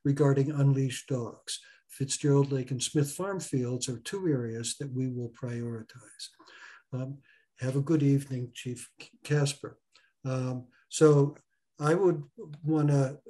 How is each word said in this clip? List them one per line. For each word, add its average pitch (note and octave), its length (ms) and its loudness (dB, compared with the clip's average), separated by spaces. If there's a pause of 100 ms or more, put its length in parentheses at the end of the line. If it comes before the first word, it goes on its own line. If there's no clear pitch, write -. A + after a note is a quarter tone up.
regarding C#3 460 2
unleashed C#3 580 0
dogs. - 520 -8 (280)
Fitzgerald C#3 640 2
Lake C3 220 -2
and B2 100 -4
Smith D3 300 0
Farm F#3+ 260 -4
Fields B2 500 -4
are A#2 120 -8
two F#3+ 260 -6
areas A#2 520 -2
that C#3+ 140 -10
we B2+ 160 -2
will A#2+ 220 -6
prioritize." A#2+ 920 -10 (680)
Um, C3 260 -8 (420)
have B2+ 160 -2
a C#3+ 40 2
good D3 220 2
evening, C#3 500 0
Chief - 380 -12 (320)
Casper. C#3+ 560 -2 (460)
Um, B2+ 420 -4 (220)
so D3 480 6 (420)
I D3+ 160 2
would E3+ 300 2 (400)
wanna, C#3+ 540 2 (120)